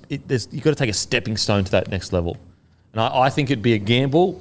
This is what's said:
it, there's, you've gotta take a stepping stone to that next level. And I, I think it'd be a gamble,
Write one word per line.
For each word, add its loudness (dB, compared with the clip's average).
it, -8
there's, -2
you've -8
gotta 2
take 0
a -2
stepping -2
stone 2
to -6
that 2
next -6
level. -2
And -4
I, 2
I 4
think -2
it'd -2
be 4
a 2
gamble, 0